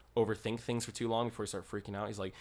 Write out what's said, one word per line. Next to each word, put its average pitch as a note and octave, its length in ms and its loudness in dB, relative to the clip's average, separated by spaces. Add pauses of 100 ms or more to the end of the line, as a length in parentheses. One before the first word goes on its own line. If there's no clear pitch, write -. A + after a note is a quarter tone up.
(180)
overthink A2 420 2
things A#2+ 260 0
for A2+ 60 -8
too A#2 160 -2
long A2+ 220 4
before A2 140 -4
you G2+ 40 -2
start F#2 220 -6
freaking G2+ 260 -4
out, G#2 120 0
he's G#2 120 -4
like, F#2+ 220 -2